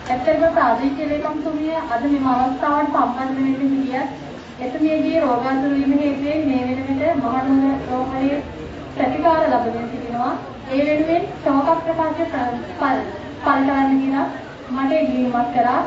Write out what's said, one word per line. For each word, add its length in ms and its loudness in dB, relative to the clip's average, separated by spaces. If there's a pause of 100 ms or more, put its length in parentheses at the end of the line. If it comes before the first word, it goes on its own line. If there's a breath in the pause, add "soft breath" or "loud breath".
ඇත්තටම 460 2
ප්‍රාදේශීය 580 2
ලේකම්තුමිය 680 -2 (100)
අද 180 -2
මෙම 240 2
අවස්ථාවට 640 2
සම්බන්ධ 440 0
වෙන්න 240 0 (100)
හිටියත් 400 0 (500)
එතුමියගේ 600 0
රෝගාතුර 520 2
වීම 220 2
හේතුවෙන් 500 0
මේ 200 2
වන 220 -2
විට 180 0 (120)
මහනුවර 720 2
රෝහලේ 520 -2 (520)
ප්‍රතිකාර 540 2
ලබමින් 440 0
සිටිනවා. 460 -4 (320)
ඒ 180 0
වෙනුවෙන් 400 2 (140)
ශෝක 400 2
ප්‍රකාශ 440 -2
ප-, 60 -2 (440)
ප-, 340 -2 (320)
පළ 260 2
කරන්න 320 2
කියලා 320 2 (400)
මට 260 0
ඉල්ලීමක් 560 2
කරා. 380 2